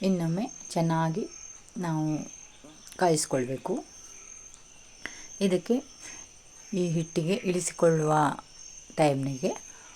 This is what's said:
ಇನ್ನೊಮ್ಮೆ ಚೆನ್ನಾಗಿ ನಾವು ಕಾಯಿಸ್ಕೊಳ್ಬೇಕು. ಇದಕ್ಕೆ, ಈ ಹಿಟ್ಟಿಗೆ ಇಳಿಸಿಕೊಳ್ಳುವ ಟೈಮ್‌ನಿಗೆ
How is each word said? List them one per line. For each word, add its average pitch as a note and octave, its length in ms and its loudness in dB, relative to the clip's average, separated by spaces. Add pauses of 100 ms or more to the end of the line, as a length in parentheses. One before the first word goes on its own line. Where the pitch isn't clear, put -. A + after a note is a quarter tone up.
ಇನ್ನೊಮ್ಮೆ F3+ 500 0 (180)
ಚೆನ್ನಾಗಿ E3 580 0 (500)
ನಾವು D#3 540 -2 (680)
ಕಾಯಿಸ್ಕೊಳ್ಬೇಕು. D3+ 880 0 (1600)
ಇದಕ್ಕೆ, G3 420 2 (920)
ಈ F3+ 140 0
ಹಿಟ್ಟಿಗೆ E3 460 0
ಇಳಿಸಿಕೊಳ್ಳುವ E3+ 800 2 (840)
ಟೈಮ್‌ನಿಗೆ C#3 560 2 (440)